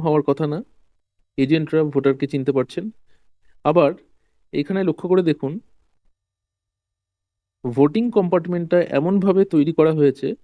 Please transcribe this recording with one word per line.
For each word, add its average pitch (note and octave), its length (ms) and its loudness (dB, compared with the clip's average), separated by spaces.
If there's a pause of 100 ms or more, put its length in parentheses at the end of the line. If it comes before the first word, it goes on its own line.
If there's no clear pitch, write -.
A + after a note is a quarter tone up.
হওয়ার D3+ 260 2
কথা D3+ 220 -2
না, D#3 60 -4 (800)
এজেন্টরা D#3 420 0 (140)
ভোটারকে C3+ 380 0
চিনতে C3+ 240 -2
পারছেন। C3+ 280 -4 (840)
আবার D#3 200 4 (640)
এখানে E3 360 -4
লক্ষ্য D#3+ 220 -4
করে F#3 200 2
দেখুন C#3+ 220 -4 (2000)
ভোটিং D3 400 2 (120)
কম্পার্টমেন্টটা F3 640 0 (200)
এমনভাবে F#3+ 440 2 (120)
তৈরি D#3 240 2
করা D#3+ 200 4
হয়েছে C#3 300 0 (160)